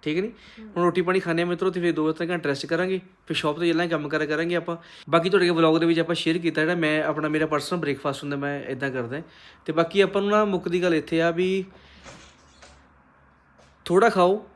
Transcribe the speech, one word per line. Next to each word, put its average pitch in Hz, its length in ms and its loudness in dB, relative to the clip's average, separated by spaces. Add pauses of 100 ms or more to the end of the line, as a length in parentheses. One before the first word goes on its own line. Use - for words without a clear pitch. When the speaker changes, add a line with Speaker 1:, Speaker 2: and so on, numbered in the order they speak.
Speaker 1:
ਠੀਕ 156 160 -2
ਨੀ? 202 100 -2
Speaker 2:
ਹੂੰ। - 480 -18
Speaker 1:
ਹੁਣ 175 80 0
ਰੋਟੀ 175 180 2
ਪਾਣੀ 185 180 2
ਖਾਂਦੇ 170 220 -2
ਹਾਂ 175 60 0
ਮਿੱਤਰੋ, 180 220 0
ਤੇ 180 100 -4
ਫਿਰ 170 120 2
ਦੋ 156 200 0
ਤਿੰਨ 170 180 -4
ਘੰਟੇ 170 180 -2
ਰੈਸਟ 139 180 -4
ਕਰਾਂਗੇ, 180 340 -2 (260)
ਫਿਰ 156 100 -4
ਸ਼ੌਪ 151 220 -2
'ਤੇ 170 100 0
ਚੱਲਾਂਗੇ, 165 220 0
ਕੰਮ 151 180 -2
ਕਰਿਆ 151 180 -2
ਕਰਾਂਗੇ 165 300 -2
ਆਪਾਂ। 170 200 -4 (340)
ਬਾਕੀ 170 200 2
ਤੁਹਾਡੇ 180 200 4
ਵਲੌਗ 165 280 4
ਦੇ 165 80 2
ਵਿੱਚ 165 140 4
ਆਪਾਂ 165 140 0
ਸ਼ੇਅਰ 165 240 0
ਕੀਤਾ 160 220 -2
ਜਿਹੜਾ 160 140 2
ਮੈਂ 156 280 0
ਆਪਣਾ, 151 260 -2
ਮੇਰਾ 156 180 0
ਪਰਸਨਲ 151 340 -2
ਬ੍ਰੇਕਫਾਸਟ 143 420 -4
ਹੁੰਦਾ, 143 140 -6
ਮੈਂ 143 280 -6
ਇੱਦਾਂ 135 260 -6
ਕਰਦਾ। 127 320 -6 (420)
ਤੇ 165 80 -6
ਬਾਕੀ 165 280 0
ਆਪਾਂ 196 220 2
ਨੂੰ 202 80 0
ਨਾ 214 140 4
ਮੁੱਕਦੀ 180 380 -2
ਗੱਲ 175 120 2
ਇੱਥੇ 160 280 0
ਆ 170 80 2
ਵੀ 185 340 -2 (2250)
ਥੋੜ੍ਹਾ 202 240 4
ਖਾਓ 190 480 2